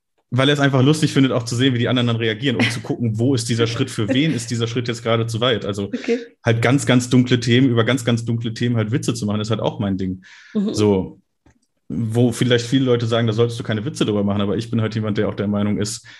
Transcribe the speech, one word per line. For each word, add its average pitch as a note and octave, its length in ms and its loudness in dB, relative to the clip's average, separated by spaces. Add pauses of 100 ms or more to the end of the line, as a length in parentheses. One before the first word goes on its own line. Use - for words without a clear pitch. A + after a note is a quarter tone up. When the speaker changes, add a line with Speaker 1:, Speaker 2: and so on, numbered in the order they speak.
(360)
Speaker 1:
weil C3+ 120 4
er D3 60 4
es C#3 40 -2
einfach C#3 240 4
lustig D3+ 300 4
findet, C3+ 180 4
auch A#2 140 -2
zu A#2 100 -6
sehen, B2+ 200 2
wie A#2 40 -2
die A#2+ 80 0
anderen A#2+ 220 0
dann A2+ 80 0
reagieren, A2+ 400 -2
um E2 120 0
zu - 120 -6
gucken, A2+ 400 -4
wo C3 160 2
ist A#2 120 -4
dieser A#2 200 0
Schritt, - 200 -4
für A2 240 -2
wen D3+ 220 2
ist - 160 -6
dieser A#2 160 -2
Schritt A#2+ 220 -4
jetzt A#2 160 -6
gerade A2+ 240 2
zu A2 120 -2
weit. A#2+ 240 2
Also G2+ 300 -4
Speaker 2:
Okay. A#3 240 -2 (260)
Speaker 1:
halt A#2 160 4
ganz, B2 260 2
ganz B2+ 220 2
dunkle B2 300 4
Themen, B2 300 4
über A#2 160 4
ganz, B2 200 0
ganz A#2 200 0
dunkle A#2 280 -4
Themen A#2+ 240 -2
halt G#2+ 140 0
Witze B2 240 -2
zu G#2+ 120 -6
machen, G#2 140 -2
ist G#2+ 100 -4
halt G#2+ 100 -2
auch - 180 -2
mein G2 180 -2
Ding. F#2 280 -6 (280)
Speaker 2:
Mhm. G#3 220 -2
Speaker 1:
So, G#2 460 2 (680)
wo A2+ 440 0
vielleicht A#2+ 340 0
viele C3+ 200 2
Leute A#2 200 2
sagen, A#2 220 0
„Da G#2+ 40 0
solltest A#2 280 0
du - 20 -8
keine G#2+ 220 -4
Witze D3 200 -4
drüber G#2 200 0
machen“, G2+ 160 0
aber G2 160 -2
ich A2+ 160 -6
bin A2+ 80 0
halt A2 160 -2
jemand, G#2+ 220 -4
der G2+ 100 0
auch G2+ 60 -6
der G#2 120 -4
Meinung G#2 320 -2
ist, - 260 -6 (160)